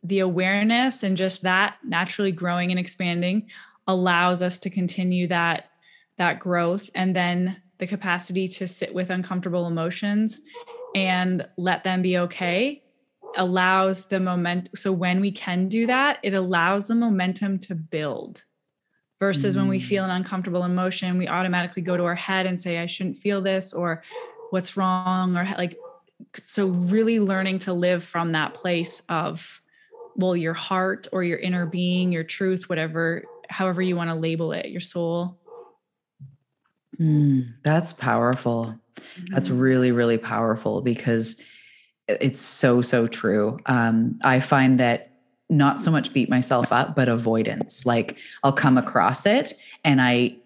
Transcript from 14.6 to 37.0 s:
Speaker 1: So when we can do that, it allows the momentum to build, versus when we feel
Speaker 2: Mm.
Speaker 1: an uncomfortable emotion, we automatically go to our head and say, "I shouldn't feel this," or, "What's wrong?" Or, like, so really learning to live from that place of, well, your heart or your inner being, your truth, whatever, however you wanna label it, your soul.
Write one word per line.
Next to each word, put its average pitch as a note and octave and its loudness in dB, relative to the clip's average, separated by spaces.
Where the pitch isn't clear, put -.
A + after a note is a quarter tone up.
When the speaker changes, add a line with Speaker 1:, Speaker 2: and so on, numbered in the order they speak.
Speaker 1:
So - -4
when F#3 0
we G3+ 0
can F#3 -2
do A3 0
that, C4 0
it G3+ -2
allows F#3 2
the A#3 0
momentum G3 0
to - -10
build, D#3 -6
versus C#3+ 2
when C3 2
we F#3+ 2
feel F#3+ 0
Speaker 2:
Mm. F#3+ -4
Speaker 1:
an - -2
uncomfortable F#3 -2
emotion, F3+ 0
we F3+ 0
automatically F3+ -2
go F3+ 0
to F3 0
our F3 0
head F#3+ -2
and F3+ -2
say, F3 -4
"I E3+ -4
shouldn't F3 -6
feel G3+ -2
this," F#3+ -2
or, E3 -2
"What's F3+ -2
wrong?" F#3 2
Or, F3 0
like, F3 -4
so - -2
really G3+ 2
learning F#3+ 0
to F#3 -4
live F3 2
from E3+ -4
that D#3 0
place E3+ -4
of, E3 -6
well, F#3 2
your E3 -2
heart F#3+ -2
or F#3 -2
your F3 -2
inner F3+ -2
being, F3+ 0
your E3 -2
truth, F#3 -4
whatever, E3 -2
however F#3 -2
you F#3 0
wanna E3 -2
label E3 -2
it, - -6
your F3+ -10
soul. F3 -4